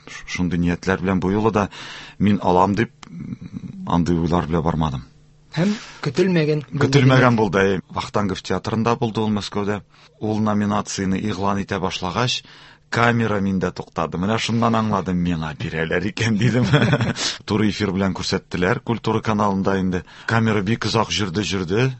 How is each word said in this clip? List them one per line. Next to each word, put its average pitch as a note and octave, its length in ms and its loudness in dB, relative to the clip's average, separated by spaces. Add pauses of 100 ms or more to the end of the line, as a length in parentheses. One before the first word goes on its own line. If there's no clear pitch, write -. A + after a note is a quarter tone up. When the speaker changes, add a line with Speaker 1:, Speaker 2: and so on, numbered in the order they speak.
Speaker 1:
ш-, - 160 -16 (140)
шундый F2 180 0
ниятләр F2 460 0
белән F#2 160 0
бу F2+ 100 0
юлы G#2+ 220 2
да G2 180 2 (480)
мин G2 240 2
алам F#2+ 320 4
дип, A#2 180 -2 (960)
андый E2+ 320 2
уйлар E2 320 0
белән E2 140 0
бармадым. D2+ 400 -2 (480)
Speaker 2:
Һәм F#3+ 200 0 (340)
көтелмәгән D3+ 560 2 (100)
булды C#3+ 140 0
Speaker 1:
Көтелмәгән C3 480 6
Speaker 2:
димәк. A2+ 40 2
Speaker 1:
булды, G2+ 220 2
әй. G2 200 4 (120)
Вахтангов F#2+ 500 -4
театрында A2 540 -2
булды A2+ 240 -2
ул G#2+ 160 0
Мәскәүдә. G2+ 460 -4 (400)
Ул G#2+ 180 -2
номинацияны G#2 800 0
игълан G2+ 400 -2
итә G2 240 -4
башлагач, F#2+ 600 -2 (460)
камера A#2 540 2
миндә F#2 320 0
туктады. E2 420 -6
Менә G2+ 220 0
шуннан A2+ 400 0
аңладым, F#2+ 400 0
миңа E2 400 -2
бирәләр E2 480 -2
икән A2 320 0
дидем. A#2+ 260 2 (400)
<laughs> - 400 -6
Туры G#2+ 240 2
эфир G2 220 -2
белән F#2+ 240 0
күрсәттеләр, F#2 640 -2
культура A2 420 -2
каналында G2 580 0
инде. F#2 240 -2 (220)
Камера A2+ 360 2
бик A2+ 260 -2
озак G#2+ 240 0
жүрде, F#2+ 320 -2
жүрде. F#2+ 460 0 (100)